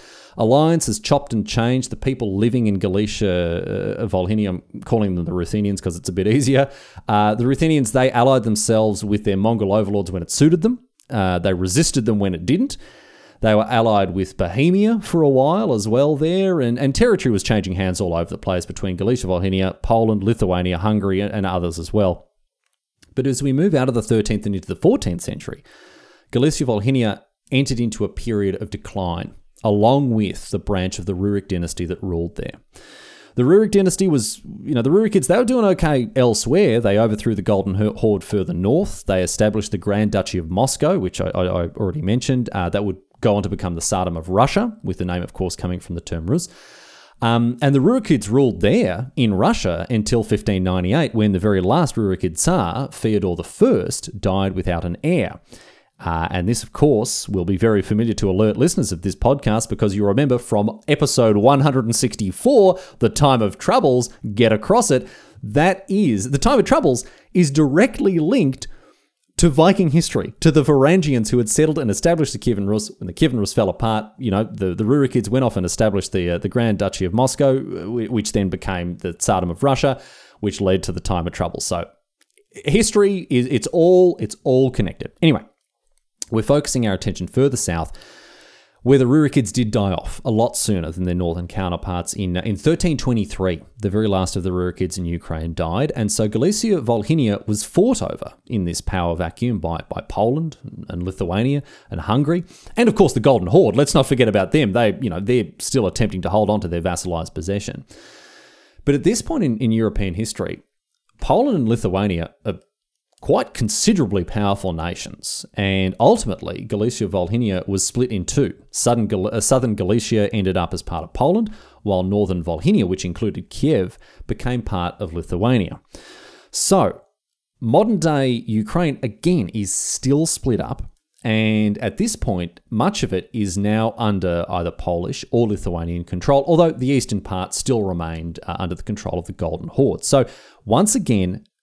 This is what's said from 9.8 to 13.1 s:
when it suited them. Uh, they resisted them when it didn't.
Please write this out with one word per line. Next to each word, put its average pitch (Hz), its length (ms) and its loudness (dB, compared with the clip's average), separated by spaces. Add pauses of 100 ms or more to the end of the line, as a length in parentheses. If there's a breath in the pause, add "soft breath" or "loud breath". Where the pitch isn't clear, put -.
when 90 100 -4
it 82 80 -10
suited 160 300 4
them. 233 200 0 (300)
Uh, 92 300 0
they 95 120 0
resisted 104 540 0
them 107 140 2
when 98 120 0
it 87 140 -8
didn't. 180 300 0 (640 loud breath)